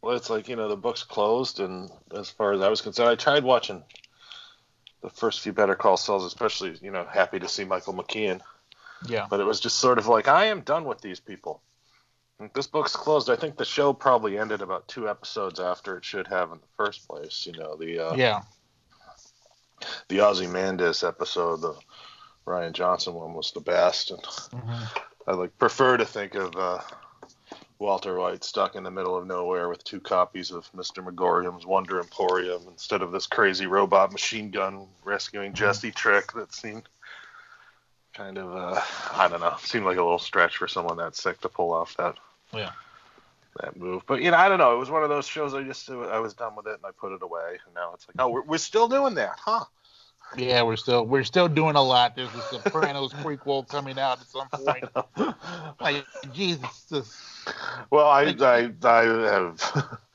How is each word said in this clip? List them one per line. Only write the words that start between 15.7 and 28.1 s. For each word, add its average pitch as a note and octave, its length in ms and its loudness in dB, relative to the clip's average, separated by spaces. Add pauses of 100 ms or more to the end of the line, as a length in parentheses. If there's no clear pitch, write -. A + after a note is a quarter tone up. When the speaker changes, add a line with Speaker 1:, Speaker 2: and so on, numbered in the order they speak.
Speaker 1:
it F2 80 -16
should F#2+ 220 -8
have F2+ 240 -2
in E2 80 -16
the - 80 -20 (100)
first G#2 300 -4
place. D2+ 380 -10
You F2+ 80 -12
know, D#2+ 220 -10
the, E2 240 -6 (120)
uh, - 40 -2
Speaker 2:
Yeah. A2+ 280 2 (1600)
Speaker 1:
the F#2+ 140 2
Ozymandias F#2 840 2
episode, E2+ 580 -2
the D#2+ 140 -4 (680)
Rian F2 280 -4
Johnson F2+ 400 0
one, E2 200 -10
was D#2+ 180 -6
the F2 80 -10
best. F2 520 2
And F2+ 100 -12
Speaker 2:
Mm-hmm. A#2 600 -10 (440)
Speaker 1:
I, F#2 60 0
like, F2+ 260 -4
prefer B2+ 380 4
to A2+ 80 2
think G2+ 300 -8
of, F#2 200 -4
uh, F2+ 260 -2 (1000)
Walter G2 380 -2